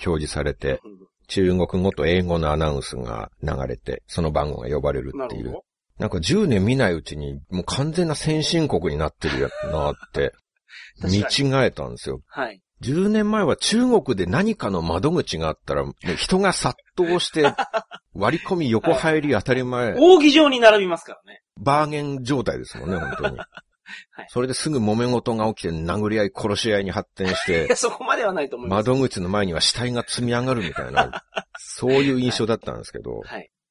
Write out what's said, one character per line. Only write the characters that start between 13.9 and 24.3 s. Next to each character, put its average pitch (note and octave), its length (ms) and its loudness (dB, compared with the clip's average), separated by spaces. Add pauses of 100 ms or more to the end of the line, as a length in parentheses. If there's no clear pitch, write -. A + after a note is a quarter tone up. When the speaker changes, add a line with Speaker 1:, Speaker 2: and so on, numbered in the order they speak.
Speaker 1:
で F#2 100 0
何 F#3+ 280 2
か A2+ 160 -4
の F2+ 120 0
窓 E2+ 300 0
口 C#3+ 260 -2
が D#2+ 100 -2
あ D#2 60 -2
っ - 100 -20
た D2 100 -4
ら、 C#2+ 100 0
も C#2 80 -8
う - 240 -6
人 - 220 0
が F#3+ 140 2
殺 - 240 -4 (180)
到 F3 240 2
し - 120 -4
て、 D#3 120 0 (380)
Speaker 2:
<laughs> - 320 -14
Speaker 1:
割 A2+ 260 0
り - 60 -14
込 F#3+ 120 -2
み D3+ 140 0
横 A2+ 220 2
入 D#3 300 2
り D3 80 0
当 G#2+ 100 2
た B2+ 140 0
り B2+ 100 0
前。 B2 280 -2
Speaker 2:
は - 60 -2
い。 F4+ 180 10
扇 D4 140 8
状 D4 200 8
に B3+ 100 0
並 G#3+ 200 10
び F#3+ 60 0
ま E3+ 120 -2
す - 60 -16
か A#2+ 100 -16
ら - 180 -20
ね。 G2+ 80 -20 (180)
Speaker 1:
バ C#3+ 280 2
ー D3 40 -6
ゲ D3 120 -4
ン C#3 200 -6
状 B2 220 0
態 - 140 -2
で B1 80 -10
す - 100 -18
も - 100 -10
ん F3 40 -2
ね、 F#3 80 -2
本 - 180 -6
当 - 140 -2
に。 - 100 -10
Speaker 2:
<laughs> - 240 -18 (480)
は - 100 -16
い。 F#2+ 80 -18